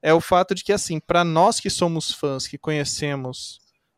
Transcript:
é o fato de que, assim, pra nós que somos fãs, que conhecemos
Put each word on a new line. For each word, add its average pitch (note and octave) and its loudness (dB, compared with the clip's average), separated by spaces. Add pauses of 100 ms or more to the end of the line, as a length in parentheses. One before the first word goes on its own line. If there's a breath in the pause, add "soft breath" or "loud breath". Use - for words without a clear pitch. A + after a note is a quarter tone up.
é D#3 4
o E3 6
fato F#3 2
de - -8
que, G3 2
assim, E3+ -2
pra F3 2
nós F3 4
que G3 -4
somos E3 -2
fãs, C3+ -4
que - -12
conhecemos C#3+ -6 (380)